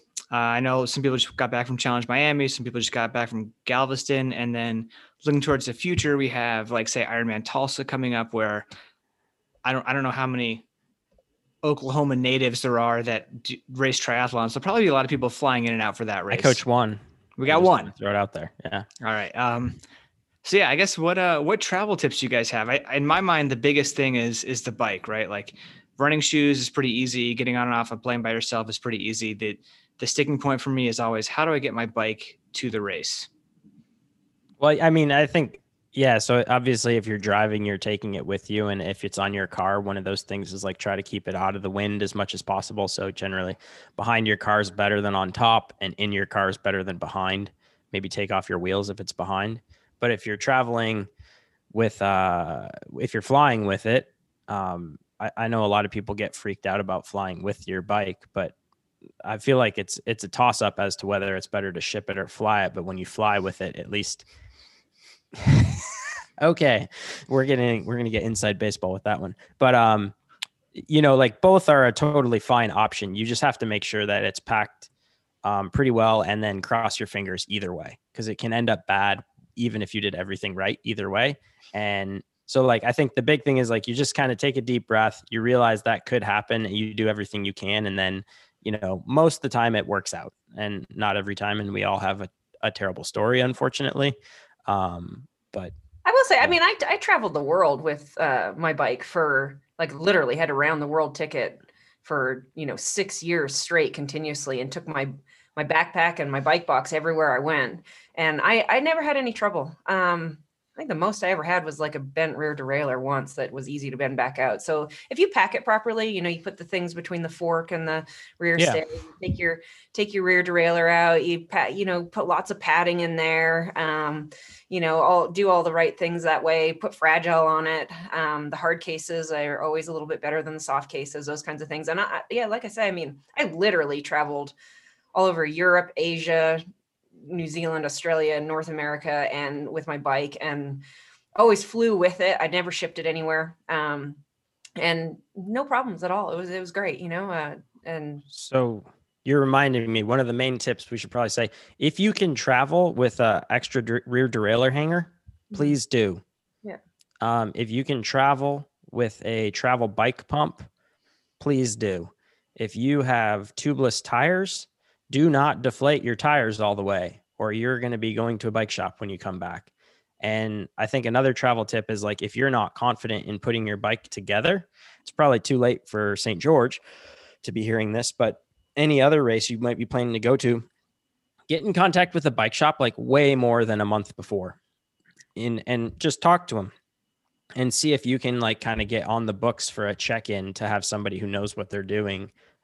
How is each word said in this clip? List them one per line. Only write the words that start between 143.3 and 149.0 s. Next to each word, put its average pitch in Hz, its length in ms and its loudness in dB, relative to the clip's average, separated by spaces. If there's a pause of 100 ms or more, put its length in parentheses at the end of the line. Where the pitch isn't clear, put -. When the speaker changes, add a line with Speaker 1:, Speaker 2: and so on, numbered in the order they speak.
Speaker 3:
Um, 147 480 -4 (580)
and 165 440 -2 (160)
no 214 300 -4
problems 240 400 -2
at 175 60 -2
all. 196 200 -2
It 165 60 -4
was, 180 140 -8
it 185 100 -6
was 180 120 -12
great, 190 280 -2
you 175 80 -8
know, 185 220 -6
uh, 156 260 -6 (280)
and 147 440 -10
Speaker 2:
So 120 560 -2 (400)